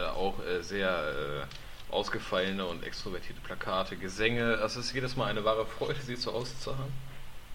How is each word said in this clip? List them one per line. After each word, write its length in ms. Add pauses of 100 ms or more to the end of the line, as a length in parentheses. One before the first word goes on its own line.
(160)
auch, 200 (100)
äh, 180
sehr, 260
äh, 1040
ausgefallene 720
und 180
extrovertierte 580
Plakate, 560
Gesänge. 600
Das 200
ist 160
jedes 240
Mal 80
eine 180
wahre 220
Freude, 360
sie 140
zu 180
Hause 260
zu 120
haben. 220 (600)